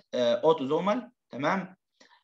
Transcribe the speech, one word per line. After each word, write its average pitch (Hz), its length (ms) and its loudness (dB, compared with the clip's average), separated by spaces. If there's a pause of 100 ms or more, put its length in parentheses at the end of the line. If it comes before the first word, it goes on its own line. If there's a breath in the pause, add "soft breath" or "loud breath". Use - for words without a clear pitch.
(140)
آه، 120 200 2
أوتوزومال، 160 760 0 (200)
تمام؟ 170 460 -4 (480 soft breath)